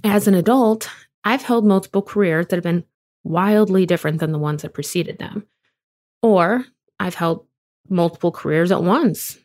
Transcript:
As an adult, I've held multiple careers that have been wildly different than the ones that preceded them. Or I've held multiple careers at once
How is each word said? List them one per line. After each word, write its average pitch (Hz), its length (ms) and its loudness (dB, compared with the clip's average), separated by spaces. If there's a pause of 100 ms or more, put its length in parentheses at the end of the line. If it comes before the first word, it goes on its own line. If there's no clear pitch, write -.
As 202 240 2
an 196 60 4
adult, 220 560 2 (340)
I've 240 200 -2
held 233 200 0
multiple 196 380 2
careers 175 460 0
that 185 80 -2
have 175 80 -4
been 170 200 -2 (400)
wildly 190 640 2
different 160 340 -2
than 160 120 -2
the 151 80 -4
ones 151 240 -4
that - 100 -14
preceded - 460 -6
them. - 260 -12 (800)
Or 214 420 2 (340)
I've 180 140 -6
held 165 320 -4 (440)
multiple 170 420 0
careers 160 400 -2
at 190 100 0
once 190 640 0